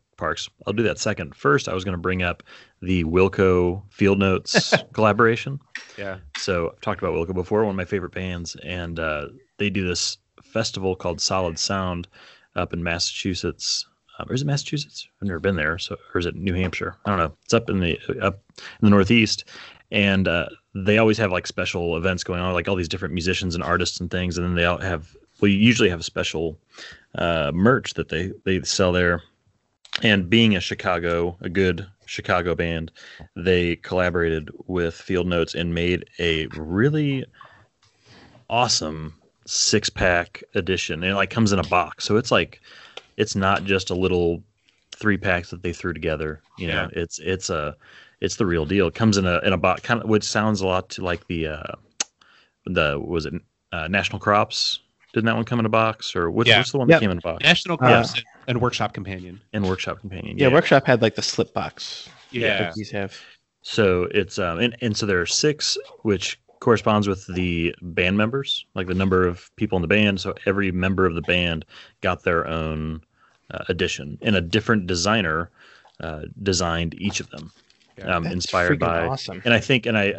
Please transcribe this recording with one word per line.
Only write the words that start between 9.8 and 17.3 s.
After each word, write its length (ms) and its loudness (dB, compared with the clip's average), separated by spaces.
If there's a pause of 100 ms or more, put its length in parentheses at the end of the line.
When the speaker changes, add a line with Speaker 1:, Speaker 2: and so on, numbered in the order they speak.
Speaker 1:
this 320 -2 (240)
festival 540 -2
called 240 -4
Solid 400 -2
Sound 480 -2 (480)
up 160 -4
in 100 -4
Massachusetts. 1040 -4 (340)
Um, 100 -10
or 40 -4
is 80 0
it 40 -4
Massachusetts? 600 -4 (140)
I've 60 -4
never 120 -4
been 160 2
there. 220 0
So, 180 -8 (180)
or 60 0
is 60 0
it 100 -4
New 180 -2
Hampshire? 420 -2 (100)
I 40 0
don't 100 2
know. 140 0 (100)